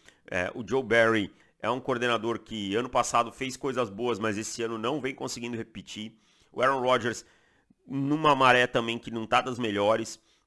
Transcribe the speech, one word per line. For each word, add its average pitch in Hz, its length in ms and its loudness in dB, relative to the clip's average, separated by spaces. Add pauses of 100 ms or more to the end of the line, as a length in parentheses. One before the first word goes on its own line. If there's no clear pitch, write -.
(300)
É, 90 240 -2
o 123 140 -10
Joe 131 160 0
Barry 113 500 4 (260)
é - 100 -2
um 127 100 -2
coordenador 117 600 -2
que 101 360 -4
ano 123 140 -2
passado 120 420 0
fez 127 260 -8
coisas 127 320 -2
boas, 110 300 -2
mas 107 180 -2
esse 110 240 -8
ano 113 160 -4
não 123 240 -2
vem 131 140 -6
conseguindo 120 420 -8
repetir. 110 580 -12 (360)
O - 100 -6
Aaron 135 180 2
Rodgers 120 460 0 (600)
numa 143 480 2
maré 123 320 6
também 117 320 -2
que 117 100 -14
não 113 160 -6
tá 120 160 4
das 127 160 -6
melhores. 110 640 0 (260)